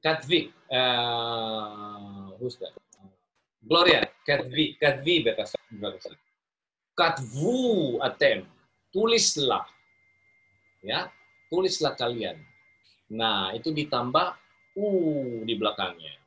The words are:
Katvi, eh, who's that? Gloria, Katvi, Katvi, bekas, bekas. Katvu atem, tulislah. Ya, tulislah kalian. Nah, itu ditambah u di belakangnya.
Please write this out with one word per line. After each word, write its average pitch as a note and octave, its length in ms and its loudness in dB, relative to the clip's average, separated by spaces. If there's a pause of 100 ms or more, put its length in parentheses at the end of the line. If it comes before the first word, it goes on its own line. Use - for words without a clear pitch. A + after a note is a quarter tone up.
Katvi, D#3 480 0
eh, A2 1800 -2 (160)
who's B2 160 -6
that? F#2 160 -12 (880)
Gloria, D#3+ 400 6 (240)
Katvi, C#3+ 560 0
Katvi, D3 400 2
bekas, A2 320 0 (160)
bekas. G#2 400 -10 (880)
Katvu D#3+ 1040 0
atem, B2+ 480 2 (400)
tulislah. F#3 720 2 (1200)
Ya, D3 320 -4 (400)
tulislah F3 400 0
kalian. G#2 480 -4 (720)
Nah, G#2 400 0
itu A#2 160 -6
ditambah D3 640 -2 (400)
u G3+ 160 -2 (560)
di A2+ 80 -2
belakangnya. F2+ 720 -4